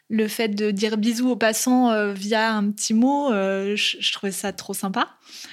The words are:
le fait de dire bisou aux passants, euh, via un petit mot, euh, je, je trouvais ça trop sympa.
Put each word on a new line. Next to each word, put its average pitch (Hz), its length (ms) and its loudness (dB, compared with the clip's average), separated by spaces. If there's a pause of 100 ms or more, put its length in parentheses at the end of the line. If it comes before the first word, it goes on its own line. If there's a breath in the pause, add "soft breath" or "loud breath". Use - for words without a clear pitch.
le 220 180 2
fait 220 220 -2
de 208 220 0
dire 214 260 0
bisou 226 320 0
aux 247 80 2
passants, 240 540 2
euh, 208 240 0
via 220 400 0
un 208 160 0
petit 208 240 -2
mot, 277 360 2
euh, 196 460 0
je, - 240 -2
je - 140 -2
trouvais 196 180 -4
ça 196 220 -6
trop - 180 -12
sympa. 202 380 -2 (420 loud breath)